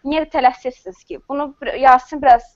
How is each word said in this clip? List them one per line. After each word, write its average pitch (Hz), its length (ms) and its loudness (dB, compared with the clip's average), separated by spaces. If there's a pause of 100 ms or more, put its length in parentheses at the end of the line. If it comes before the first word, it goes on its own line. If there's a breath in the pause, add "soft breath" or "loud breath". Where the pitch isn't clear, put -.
niyə 302 200 -4
də 302 60 -14
tələsirsiniz 247 720 -4
ki? 160 140 -18 (100)
Bunu 285 280 -8
bir, - 180 -10
yazsın 262 480 0
biraz 240 220 4 (120)